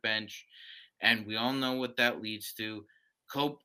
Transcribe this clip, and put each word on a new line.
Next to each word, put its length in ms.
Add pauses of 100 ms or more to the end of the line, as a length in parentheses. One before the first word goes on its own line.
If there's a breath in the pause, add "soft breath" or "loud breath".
bench. 420 (560 loud breath)
And 260
we 100
all 160
know 220
what 240
that 240
leads 320
to. 300 (460 soft breath)
Kobe, 340